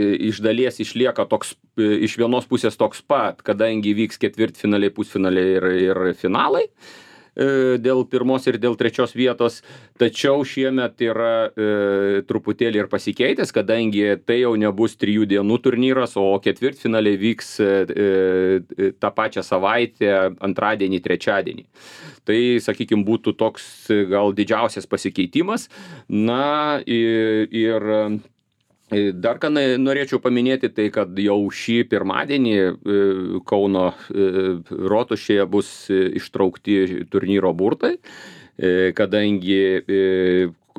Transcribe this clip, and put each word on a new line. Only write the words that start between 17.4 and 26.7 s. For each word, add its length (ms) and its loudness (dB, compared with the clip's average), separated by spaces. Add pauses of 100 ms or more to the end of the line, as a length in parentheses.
e, 120 2 (200)
e, 1040 0
tą 180 -4
pačią 320 -4
savaitę, 720 0 (260)
antradienį, 640 -2
trečiadienį. 640 -2 (580)
Tai, 160 0 (220)
sakykim, 440 0
būtų 300 0
toks, 560 -6
e, 160 2
gal 260 2
didžiausias 540 -2
pasikeitimas. 800 -4 (380)
Na, 800 0